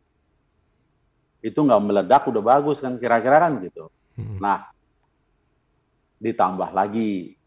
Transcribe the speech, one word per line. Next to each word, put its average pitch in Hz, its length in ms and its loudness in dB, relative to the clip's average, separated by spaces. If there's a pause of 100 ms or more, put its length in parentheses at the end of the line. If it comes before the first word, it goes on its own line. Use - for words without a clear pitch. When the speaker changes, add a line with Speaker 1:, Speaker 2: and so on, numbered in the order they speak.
(1400)
Speaker 1:
Itu 113 180 -2
nggak 117 220 4
meledak, 101 400 2
udah 113 160 -2
bagus 143 400 2
kan, 127 160 -8
kira-kira 117 460 2
kan 151 180 -2
gitu. 82 320 -16 (240)
Speaker 2:
Hmm. 104 240 -10
Speaker 1:
Nah, 98 320 -2 (1500)
ditambah 92 540 -4
lagi 101 640 -4 (100)